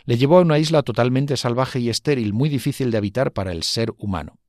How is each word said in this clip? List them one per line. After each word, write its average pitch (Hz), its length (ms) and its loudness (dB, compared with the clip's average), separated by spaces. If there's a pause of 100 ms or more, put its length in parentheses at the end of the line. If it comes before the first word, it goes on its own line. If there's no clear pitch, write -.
le 120 140 0
llevó 139 220 6
a - 20 6
una 156 180 4
isla 156 240 2
totalmente 127 540 0
salvaje 127 420 -2
y 120 80 -2
estéril, 113 460 -2
muy 131 160 0
difícil 135 420 -2
de 113 60 0
habitar 104 340 -2
para 95 220 -6
el 82 100 -6
ser 113 340 -4
humano. 87 520 -8